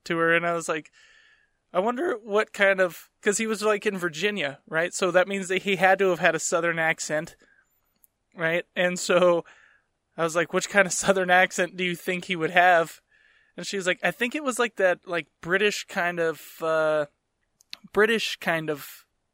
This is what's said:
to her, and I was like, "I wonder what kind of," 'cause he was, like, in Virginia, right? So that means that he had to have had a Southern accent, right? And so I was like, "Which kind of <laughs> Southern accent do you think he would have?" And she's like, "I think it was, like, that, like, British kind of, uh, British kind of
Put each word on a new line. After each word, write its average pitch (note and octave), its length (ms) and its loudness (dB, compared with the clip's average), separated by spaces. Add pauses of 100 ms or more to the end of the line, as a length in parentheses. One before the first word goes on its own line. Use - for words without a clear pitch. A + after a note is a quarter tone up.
to E3+ 140 -4
her, E3 160 4
and E3+ 120 2
I E3+ 80 0
was E3 140 -6
like, D#3+ 220 -6 (840)
"I F3 60 -4
wonder A#3+ 440 -2
what G#3+ 300 -2
kind G3 280 2
of," F3 300 -4 (120)
'cause G3+ 160 0
he A3 80 -4
was, G#3 160 -4
like, G#3+ 240 0
in G3 100 -2
Virginia, E3 720 -4
right? E3 260 -2
So F#3 180 -2
that F3+ 180 4
means G3 200 -6
that F#3 140 -2
he G3 140 -2
had F#3 240 4
to F#3+ 100 2
have E3+ 80 0
had E3 160 2
a D#3+ 40 -2
Southern E3+ 400 -2
accent, D#3+ 580 -4 (1000)
right? E3+ 300 -2 (100)
And F3+ 240 0
so F3 460 4 (720)
I D#3+ 60 -4
was E3 140 -2
like, E3 160 -2
"Which F#3 160 -2
kind G3 180 4
of E3 60 -6
<laughs> - 0 -
Southern F#3 380 0
accent F3+ 460 2
do F#3 80 -4
you F3 120 -2
think F3+ 280 -6
he F#3 120 -4
would D#3+ 140 -2
have?" F3 500 4 (560)
And F3 100 -12
she's F#3+ 200 -6
like, F3+ 160 0
"I F3+ 80 2
think A#3+ 240 -4
it D4+ 100 -6
was, B3 140 -4
like, A#3+ 180 -2
that, F3+ 300 2
like, E3 200 -6 (140)
British F#3+ 440 0
kind F3 360 -4
of, D#3+ 420 -4
uh, D#3 440 0 (840)
British A3 440 2
kind D#3+ 340 -2
of - 360 -10 (280)